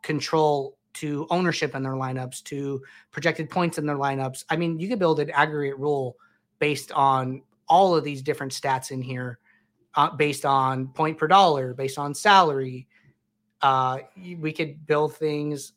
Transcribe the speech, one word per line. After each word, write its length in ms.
control 760
to 360
ownership 460
in 80
their 100
lineups, 500
to 380
projected 380
points 280
in 80
their 100
lineups. 540
I 80
mean, 220
you 100
could 100
build 200
an 120
aggregate 460
rule 400
based 320
on 500
all 260
of 80
these 180
different 300
stats 400
in 100
here, 380
uh, 140
based 360
on 440
point 280
per 100
dollar, 460
based 240
on 160
salary. 760
Uh, 380
y-, 220
we 120
could 340
build 300
things 600